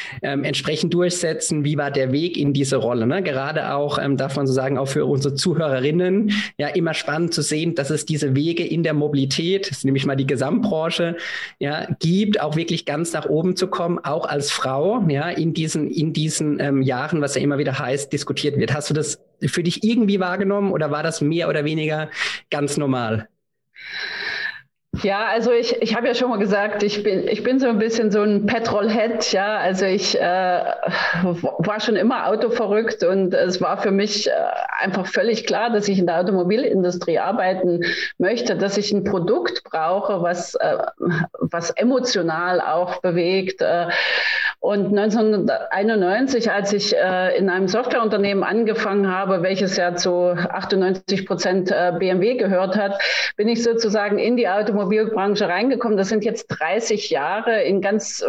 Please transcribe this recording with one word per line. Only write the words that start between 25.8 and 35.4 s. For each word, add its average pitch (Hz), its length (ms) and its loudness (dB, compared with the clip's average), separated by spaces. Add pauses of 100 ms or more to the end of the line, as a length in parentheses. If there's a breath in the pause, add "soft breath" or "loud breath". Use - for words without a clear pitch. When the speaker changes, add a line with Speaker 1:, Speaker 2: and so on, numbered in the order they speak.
Speaker 2:
ich 214 140 0
habe 240 140 0
ja 233 60 2
schon 254 160 0
mal 214 80 0
gesagt, 208 440 0
ich 208 220 0
bin, 190 240 0
ich 214 160 -2
bin 262 160 2
so 262 80 4
ein 226 100 2
bisschen 226 320 2
so 208 120 4
ein 208 240 2
Petrolhead, 226 840 0
ja, 202 260 0
also 190 260 0
ich, 190 340 0
äh, - 40 2
w-, 175 1300 0 (100)
war 208 200 -2
schon 220 160 0
immer 214 320 2
autoverrückt 214 800 0
und 185 300 2
es 180 260 0
war 180 200 0
für 202 120 0
mich, 208 360 0
äh, - 40 2 (480)
einfach 190 260 -2
völlig - 400 0